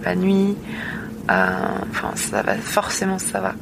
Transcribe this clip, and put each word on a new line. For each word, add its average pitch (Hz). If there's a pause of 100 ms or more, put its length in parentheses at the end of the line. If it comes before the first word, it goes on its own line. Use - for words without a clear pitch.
la 180
nuit. 196 (760)
Euh, 92 (340)
enfin, -
ça -
va, -
forcément, 202
ça 190
va. 190